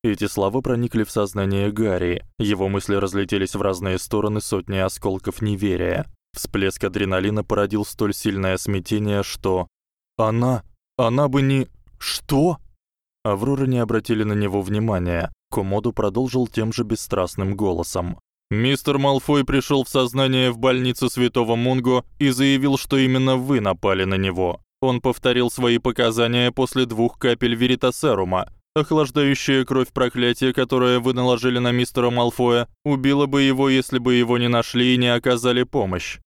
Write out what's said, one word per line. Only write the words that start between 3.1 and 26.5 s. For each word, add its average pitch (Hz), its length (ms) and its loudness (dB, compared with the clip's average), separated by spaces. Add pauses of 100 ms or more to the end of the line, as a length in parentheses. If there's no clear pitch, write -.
в 98 80 -4
разные 95 360 -2
стороны 104 440 -2
сотни 95 340 -4
осколков 95 640 -4
неверия. 95 640 -2 (300)
Всплеск - 500 -4
адреналина 98 600 -2
породил 104 420 0
столь 104 260 -2
сильное 98 460 -2
смятение, 101 640 -2
что 92 460 -2 (500)
«Она, 117 460 0 (340)
она 127 300 2
бы 139 120 2
не, 135 260 2 (320)
что?» 151 600 0 (680)
Авроры 127 440 0
не 127 100 0
обратили 110 460 0
на 104 100 -2
него 101 260 0
внимания. 90 720 -2 (200)
Комодо 104 400 -2
продолжил 120 560 -2
тем 110 240 -2
же 120 100 -2
бесстрастным 98 720 0
голосом. 87 640 -2 (320)
«Мистер 131 460 0
Малфой 139 480 2
пришёл 135 400 0
в - 60 -8
сознание 127 600 2
в 117 80 -8
больнице 127 520 0
Святого 120 460 2
Мунго 127 480 0 (140)
и 143 120 4
заявил, 135 480 2
что - 180 -2
именно 131 400 4
вы 131 240 0
напали 95 440 0
на 95 100 0
него. 92 480 -2 (180)
Он 127 220 0
повторил 123 480 0
свои 120 260 2
показания 120 760 2